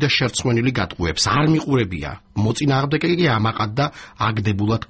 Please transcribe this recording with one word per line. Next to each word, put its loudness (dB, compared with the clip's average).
და 2
შერცხვენილი 0
გატყუებს. -2
არ 4
მიყურებია. -2
მოწინააღმდეგე 0
კი 2
ამაყად 0
და 2
აგდებულად 0